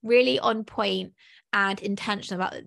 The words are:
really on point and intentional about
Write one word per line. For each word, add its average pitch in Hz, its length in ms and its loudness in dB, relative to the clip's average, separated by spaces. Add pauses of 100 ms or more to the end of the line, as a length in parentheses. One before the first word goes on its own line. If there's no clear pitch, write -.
really 247 340 4
on 220 240 0
point 190 500 -4 (400)
and 196 280 0
intentional 202 600 -4
about 185 140 -2 (120)